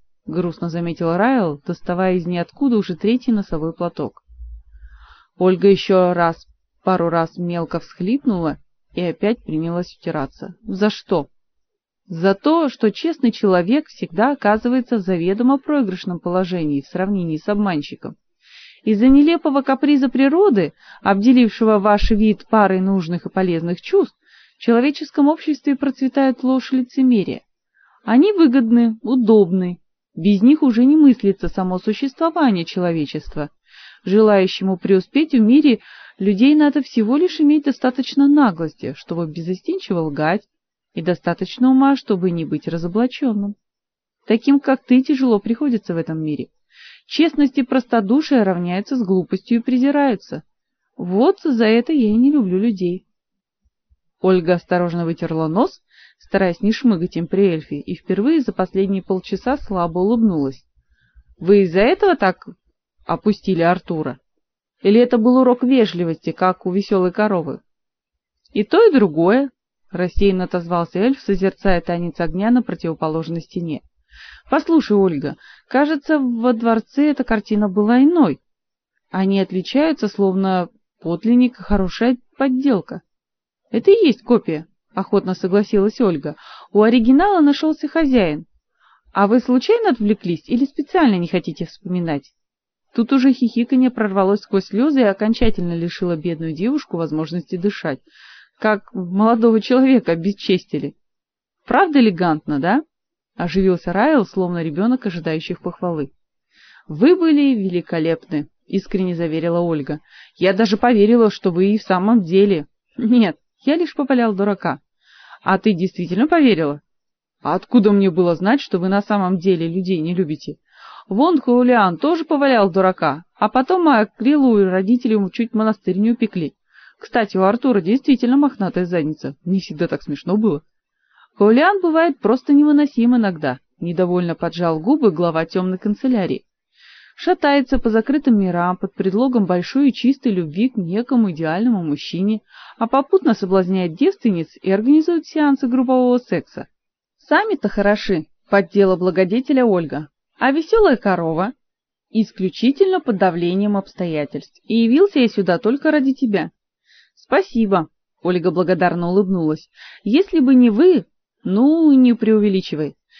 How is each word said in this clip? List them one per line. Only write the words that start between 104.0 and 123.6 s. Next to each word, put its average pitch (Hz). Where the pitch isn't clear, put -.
словно 175
ребенок, 202
ожидающий 165
похвалы. 170
«Вы 233
были 294
великолепны», 165
искренне 185
заверила 165
Ольга. 156
«Я 185
даже 190
поверила, 226
что 190
вы 190
и 220
в -
самом 196
деле». 180
«Нет, 226
я 285
лишь 339
повалял 247
дурака». 190
«А 190
ты 220
действительно 180
поверила?» 170
«А 156
откуда 208
мне 196
было 175
знать, 220
что -
вы 185
на 202
самом 190
деле 165
людей 180
не 165
любите?» 156
«Вон 285
Хаулиан 240
тоже 320
повалял 262
дурака, 175
а 208
потом 320